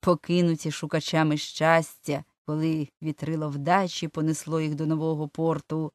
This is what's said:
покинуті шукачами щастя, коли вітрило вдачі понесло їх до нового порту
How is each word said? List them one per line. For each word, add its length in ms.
покинуті 680
шукачами 640
щастя, 880
коли 420
вітрило 460
вдачі 600
понесло 520
їх 140
до 120
нового 420
порту 680